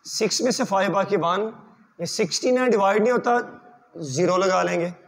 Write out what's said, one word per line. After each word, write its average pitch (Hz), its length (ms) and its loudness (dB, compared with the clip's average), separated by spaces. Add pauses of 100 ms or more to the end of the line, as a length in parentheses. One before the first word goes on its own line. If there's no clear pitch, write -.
सिक्स - 360 -2
में 247 100 0
से 262 140 -2
फ़ाइव 196 260 0
बाकी 190 260 0
वन, 170 240 0 (580)
ये 175 80 -6
सिक्सटीन 220 500 0
है, 254 120 2
divide 196 320 4
नहीं 233 100 2
होता, 240 280 2 (720)
ज़ीरो 180 260 2
लगा 185 260 2
लेंगे। 175 300 -2 (140)